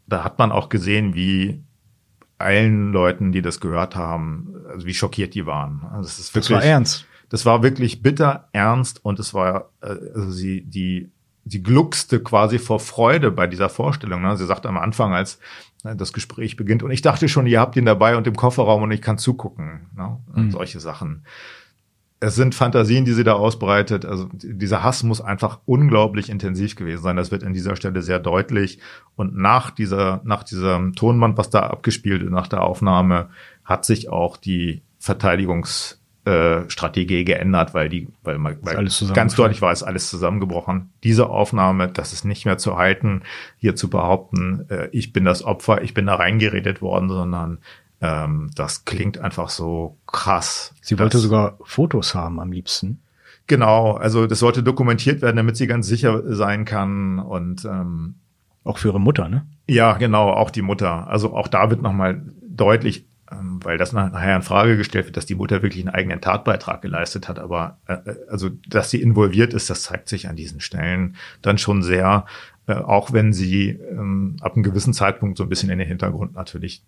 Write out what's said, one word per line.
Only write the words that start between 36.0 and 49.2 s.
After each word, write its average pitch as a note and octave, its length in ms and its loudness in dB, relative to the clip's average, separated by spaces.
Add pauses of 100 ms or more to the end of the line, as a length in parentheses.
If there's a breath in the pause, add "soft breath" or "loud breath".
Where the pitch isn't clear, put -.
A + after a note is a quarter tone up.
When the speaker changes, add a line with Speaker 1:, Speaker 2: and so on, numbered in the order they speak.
Speaker 1:
äh, E2+ 460 2
Strategie F2 560 -2
geändert, F#2+ 480 2
weil D#2 160 0
die, E2 180 -8 (160)
weil D2+ 140 -6
man, D2+ 160 -4
Speaker 2:
Ist - 120 -12
Speaker 1:
weil E2 120 -4
Speaker 2:
alles G2 160 -2
Speaker 1:
ganz - 60 -2
Speaker 2:
zusammengefallen. G#2 360 2 (140)
Speaker 1:
deutlich G2 120 -2
war, F2+ 120 4
ist F2 100 -4
alles - 260 -6
zusammengebrochen. F#2 840 -4 (120)
Diese A2+ 240 4
Aufnahme, F#2+ 600 2
das - 240 -8
ist - 100 -12
nicht G2+ 220 -4
mehr F#2+ 120 2
zu - 200 -4
halten, F#2+ 460 2 (340 loud breath)
hier G2+ 180 0
zu F2+ 140 -4
behaupten, F#2 800 0
äh, E2+ 240 -6
ich - 180 -4
bin F#2+ 140 2
das F2+ 180 2
Opfer, G#2 380 0
ich A#2 120 -8
bin G2 120 0
da G2 100 4
reingeredet G2 680 2
worden, F#2 280 0
sondern, F2 480 -4 (420 loud breath)
ähm, D2+ 560 -2
das - 300 -8
klingt - 320 -4
einfach - 320 -6